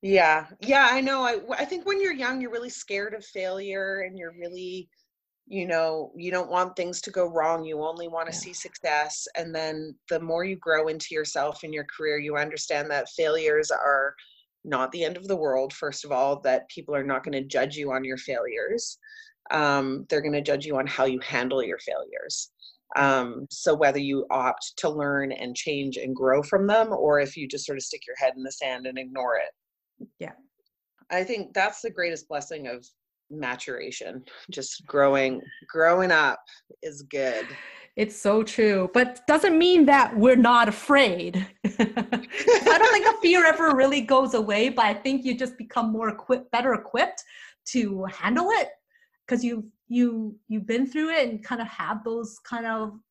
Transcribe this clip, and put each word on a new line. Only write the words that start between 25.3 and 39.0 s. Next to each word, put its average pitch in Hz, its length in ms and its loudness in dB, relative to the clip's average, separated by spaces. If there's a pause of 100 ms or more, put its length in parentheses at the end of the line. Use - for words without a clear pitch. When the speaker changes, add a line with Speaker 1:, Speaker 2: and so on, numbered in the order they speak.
Speaker 1:
and 123 240 -10
change 139 400 -4
and 131 180 -6
grow 131 280 2
from 190 240 0
them, 220 260 2
or 147 280 2
if 139 160 -4
you 143 120 -10
just 139 180 -10
sort 143 120 -6
of 127 60 -10
stick - 220 -14
your 123 100 -14
head 131 200 0
in 131 80 -12
the 135 80 -10
sand 127 340 -6
and 127 120 -8
ignore 127 380 -4
it. - 720 -10 (120)
Speaker 2:
Yeah. - 120 -12 (800)
Speaker 1:
I 185 140 -2
think 202 300 -10
that's 202 260 -2
the 226 100 -8
greatest 170 380 -6
blessing 147 400 -10
of 123 180 -12 (440)
maturation. 127 960 -10 (260)
Just - 360 -12
growing, 135 540 2 (300)
growing 170 420 4
up 151 280 4 (420)
is 147 200 -12
good. 131 440 -4 (500)
Speaker 2:
It's 214 200 -2
so 214 260 2
true, 208 500 2
but 247 340 2